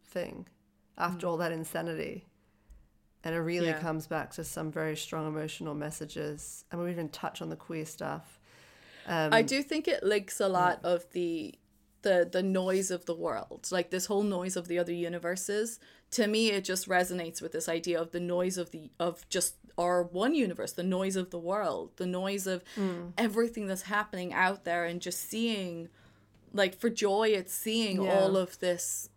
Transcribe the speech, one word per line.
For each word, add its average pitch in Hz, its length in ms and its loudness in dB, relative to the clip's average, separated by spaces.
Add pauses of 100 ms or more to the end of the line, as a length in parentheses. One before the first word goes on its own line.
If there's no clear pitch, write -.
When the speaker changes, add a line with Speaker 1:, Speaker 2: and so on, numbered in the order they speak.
Speaker 1:
thing - 440 -8 (480)
after 175 300 -2
Speaker 2:
Mm. 180 60 2
Speaker 1:
all 165 60 0
that 170 140 0
insanity. 160 760 -6 (1000)
And 165 80 -2
it 170 40 0
really 170 280 2
Speaker 2:
Yeah. 160 120 0
Speaker 1:
comes 160 280 -2
back 156 280 -4
to 160 100 -8
some 156 260 -6
very 156 240 -2
strong 156 320 -6
emotional 156 480 -6
messages. 151 960 -8
And 170 100 -4
we 175 100 -2
even 170 180 -4
touch - 320 -8
on 165 80 -6
the 160 80 -8
queer 160 280 -8
stuff. 156 540 -8 (680)
Um, 160 280 2
Speaker 2:
I 226 80 8
do 262 200 2
think 311 280 -2
it 311 120 2
links 202 380 0
a 202 80 4
lot 180 340 4
Speaker 1:
yeah. 175 100 2
Speaker 2:
of 175 200 2
the, 165 420 -2 (500)
the, 175 280 6
the 185 100 2
noise 190 480 2
of 180 160 -2
the 170 80 -2
world, 165 560 -4
like, 180 200 2
this 185 160 -2
whole 208 180 2
noise 185 320 0
of 175 140 -6
the 175 100 2
other 175 140 0
universes. 175 840 -2 (340)
To 226 160 4
me, 220 240 4
it 196 120 0
just 190 240 -2
resonates 180 540 0
with 165 100 -6
this 160 160 -2
idea 170 320 0
of 165 120 -4
the 175 100 -2
noise 180 360 0
of 175 140 -4
the, 156 260 -14
of 170 300 -2
just - 280 0 (220)
our 175 260 4
one 185 300 2
universe, 220 380 2
the - 120 -4
noise 190 340 2
of 180 120 -2
the 180 80 -8
world, 170 600 0
the 180 80 -2
noise 190 420 0
of 180 160 -2 (140)
Speaker 1:
Mm. 175 400 -2
Speaker 2:
everything 226 500 2
that's 190 160 -2
happening 196 480 -2
out 185 320 2
there, 170 220 0
and 170 160 -4
just 175 180 -6
seeing, 190 680 -2 (640)
like, 190 260 4
for 233 100 4
Joy, 214 420 4
it's 185 220 0
seeing 220 500 2
Speaker 1:
Yeah. 190 160 4
Speaker 2:
all 190 180 6
of 180 220 0
this - 580 -2